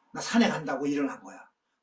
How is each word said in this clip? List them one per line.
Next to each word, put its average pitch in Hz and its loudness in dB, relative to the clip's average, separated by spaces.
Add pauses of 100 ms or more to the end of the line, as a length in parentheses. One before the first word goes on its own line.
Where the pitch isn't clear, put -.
(120)
나 - -10
산에 233 4
간다고 143 -2
일어난 143 -2
거야. - -20 (320)